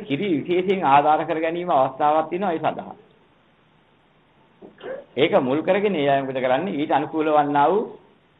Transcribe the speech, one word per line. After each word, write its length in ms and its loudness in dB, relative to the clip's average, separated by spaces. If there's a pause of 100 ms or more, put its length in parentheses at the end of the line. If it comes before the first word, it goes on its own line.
කිරි 320 -4
විශේෂයෙන් 520 0
ආධාර 380 6
කර 160 -4
ගැනීම 320 -2
අවස්ථාවක් 580 2
තියෙනවා 240 -4
ඒ 80 -4
සඳහා. 340 -6 (2250)
ඒක 260 0
මුල් 200 0
කරගෙන 340 0
ඒ 140 0
අය 120 2
මොකද 200 -6
කරන්නේ? 340 0
ඊට 180 -4
අනුකූල 380 -2
වන්නා 380 2
වූ 160 0 (560)